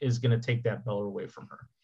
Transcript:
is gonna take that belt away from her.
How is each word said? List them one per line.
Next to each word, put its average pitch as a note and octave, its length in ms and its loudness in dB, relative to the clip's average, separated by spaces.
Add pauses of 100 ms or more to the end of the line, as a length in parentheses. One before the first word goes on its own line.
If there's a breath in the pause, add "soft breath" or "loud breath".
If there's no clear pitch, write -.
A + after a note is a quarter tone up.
is B2 180 2
gonna A#2 200 4
take A#2+ 240 0
that G2+ 220 0
belt G#2 180 -2
away G2+ 240 -4
from - 200 -16
her. - 200 -20 (160)